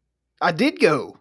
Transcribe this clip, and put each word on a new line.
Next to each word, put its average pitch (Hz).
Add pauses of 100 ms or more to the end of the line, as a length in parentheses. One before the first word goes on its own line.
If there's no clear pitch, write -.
(420)
I 175
did 202
go. 139